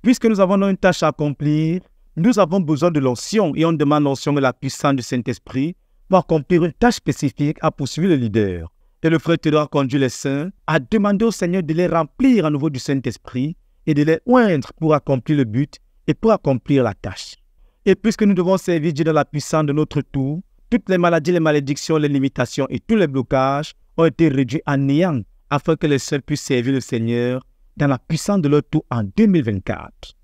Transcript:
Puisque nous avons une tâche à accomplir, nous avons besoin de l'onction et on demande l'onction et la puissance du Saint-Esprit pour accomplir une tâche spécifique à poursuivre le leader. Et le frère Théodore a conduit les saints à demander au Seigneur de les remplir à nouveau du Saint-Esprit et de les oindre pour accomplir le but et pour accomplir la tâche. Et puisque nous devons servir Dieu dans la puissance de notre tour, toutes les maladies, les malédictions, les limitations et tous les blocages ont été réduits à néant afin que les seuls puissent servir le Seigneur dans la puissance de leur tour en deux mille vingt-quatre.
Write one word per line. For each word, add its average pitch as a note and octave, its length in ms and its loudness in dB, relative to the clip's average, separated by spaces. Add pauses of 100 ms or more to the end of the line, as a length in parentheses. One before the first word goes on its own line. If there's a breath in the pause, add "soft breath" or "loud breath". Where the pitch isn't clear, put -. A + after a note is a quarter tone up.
Puisque - 240 2
nous A3 140 2
avons G3 300 4
une F#3+ 80 0
tâche F#3 260 2
à D#3+ 40 2
accomplir, D3+ 720 -2 (340)
nous G3+ 240 2
avons F#3+ 220 2
besoin D#3 300 0
de D3+ 80 0
l'onction C#3 560 0
et D#3 100 2
on E3+ 80 2
demande D3 300 2
l'onction C#3+ 340 -2
et C#3 40 0
la B2+ 120 0
puissance C#3 420 -4
du B2+ 60 -6
Saint-Esprit C3 760 -6 (320)
pour F#3+ 120 4
accomplir D#3+ 440 0
une E3+ 80 -2
tâche A#3+ 240 2
spécifique C#3+ 680 -4
à D#3 100 0
poursuivre D3+ 380 -4
le E3+ 60 4
leader. G2+ 560 -2 (320)
Et D#3+ 60 2
le D#3+ 100 2
frère E3 200 0
Théodore D3+ 240 2
a C#3+ 40 -6
conduit C#3 320 0
les C3 100 2
saints C#3+ 400 -6 (180)
à D#3 120 0
demander G3+ 460 0
au A#3 60 2
Seigneur F#3 320 -2
de D#3 100 -4
les F3 140 0
remplir E3 580 2
à D#3 40 0
nouveau D3 200 -2
du C3 100 -6
Saint-Esprit C3+ 800 -4 (300)
et D#3+ 60 0
de C#3+ 100 2
les D#3+ 240 2
oindre A3 520 2
pour D#3 140 2
accomplir C#3+ 440 0
le C#3 80 2
but A#2 320 -4 (300)
et D#3 60 0
pour A3 180 2
accomplir C#3 520 2
la G#2+ 100 0
tâche. - 420 -14 (500)
Et F#3+ 100 4
puisque A3 280 -2
nous G3+ 120 4
devons F3+ 220 2
servir E3+ 360 -2
Dieu D3 100 -2
dans D#3+ 100 0
la D3 120 2
puissance D#3 400 -2
de C#3+ 80 -2
notre D3+ 280 -2
tour, C#3 400 -6 (320)
toutes A#3+ 140 -2
les F#3+ 100 2
maladies, E3+ 360 2
les F3 80 2
malédictions, D3+ 560 0
les D3+ 100 0
limitations C3+ 640 -2
et B2+ 100 -6
tous - 160 0
les G3 120 2
blocages C3+ 680 -2 (240)
ont E3 80 4
été D#3+ 240 2
réduits C3+ 360 -2
à C#3+ 120 0
néant C#3 420 2 (300)
afin D3 260 0
que D#3+ 100 -4
les C#3+ 140 2
seuls C#3+ 220 -4
puissent - 220 -6
servir B2 280 0
le C3+ 80 0
Seigneur A#2+ 680 -2 (300)
dans D3 120 0
la C3+ 100 0
puissance G3 420 -2
de D3 80 0
leur D3 160 2
tour - 260 -4
en A#2 140 -4
deux G#2 220 2
mille F3+ 180 2
vingt-quatre. - 680 -8 (100)